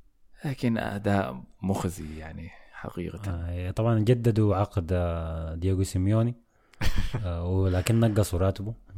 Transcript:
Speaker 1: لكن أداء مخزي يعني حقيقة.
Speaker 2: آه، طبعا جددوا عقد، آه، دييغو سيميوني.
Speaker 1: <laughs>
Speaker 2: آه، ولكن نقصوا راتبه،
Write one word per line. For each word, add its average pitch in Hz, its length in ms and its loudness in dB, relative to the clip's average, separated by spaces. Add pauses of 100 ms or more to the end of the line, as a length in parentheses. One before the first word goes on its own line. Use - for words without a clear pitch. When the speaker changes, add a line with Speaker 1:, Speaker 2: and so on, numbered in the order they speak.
(440)
Speaker 1:
لكن 127 340 -2
أداء 101 640 -2 (200)
مخزي 87 560 -4
يعني 80 320 -12 (220)
حقيقة. - 540 -10
Speaker 2:
آه، 87 440 -6
طبعا 113 280 2
جددوا 110 580 4
عقد، 95 360 -2
آه، 82 640 -2
دييغو 92 280 0
سيميوني. 104 520 2 (460)
Speaker 1:
<laughs> - 440 4
Speaker 2:
آه، 87 240 -4
ولكن 92 520 2
نقصوا 107 380 2
راتبه، 95 360 0 (240)